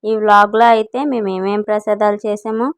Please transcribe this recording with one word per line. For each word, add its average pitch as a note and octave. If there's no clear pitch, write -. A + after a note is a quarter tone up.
ఈ A3
వ్లాగ్లో G#3
అయితే A3
మేము G3+
ఏమేం G3+
ప్రసాదాలు G#3
చేసామో A3